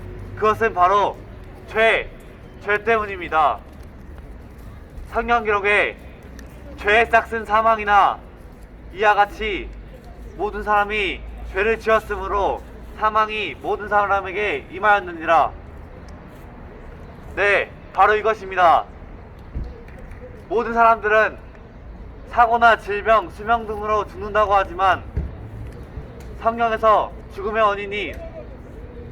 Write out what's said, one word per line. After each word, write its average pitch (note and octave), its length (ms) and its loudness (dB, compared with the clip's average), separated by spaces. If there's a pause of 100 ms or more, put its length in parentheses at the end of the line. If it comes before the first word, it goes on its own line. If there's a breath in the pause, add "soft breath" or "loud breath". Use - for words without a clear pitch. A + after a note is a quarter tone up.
(360)
그것은 G#3+ 400 2
바로 F#3 420 4 (500)
죄, G#3+ 400 2 (540)
죄 G3+ 220 0
때문입니다. F3 760 2 (1500)
성경 A#3 340 0
기록에 G3+ 540 2 (800)
죄의 A3 300 4
싹슨 A3+ 380 0
사망이나 G#3 720 4 (760)
이와 G#3 220 4
같이 G3+ 540 -2 (680)
모든 G3+ 240 -4
사람이 G3+ 580 0 (320)
죄를 A3 280 0
지었으므로 G3 840 0 (380)
사망이 G#3+ 600 0
모든 G3+ 300 -4
사람에게 G3 840 2
임하였느니라. E3+ 800 4 (1800)
네, F#3 360 2 (220)
바로 G#3 220 6
이것입니다. F#3+ 680 4 (1600)
모든 A#3+ 240 0
사람들은 A3 640 4 (920)
사고나 A#3 460 6
질병, G3+ 520 0
수명 A3 380 -2
등으로 G#3+ 400 -2
죽는다고 G3+ 480 0
하지만 F3+ 480 2 (1400)
성경에서 A3 720 2 (240)
죽음의 G#3+ 260 -2
원인이 G3+ 520 0 (1000)